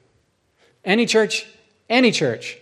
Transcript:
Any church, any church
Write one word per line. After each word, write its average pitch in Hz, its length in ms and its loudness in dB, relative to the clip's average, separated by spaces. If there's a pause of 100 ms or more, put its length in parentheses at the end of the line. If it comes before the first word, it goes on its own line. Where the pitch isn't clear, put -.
(840)
Any 220 200 2
church, - 400 0 (440)
any 233 240 4
church - 480 -4